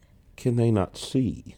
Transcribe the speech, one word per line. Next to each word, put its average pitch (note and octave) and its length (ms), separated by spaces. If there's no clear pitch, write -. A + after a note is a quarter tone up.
can B2 180
they A#2 160
not G2+ 260
see - 600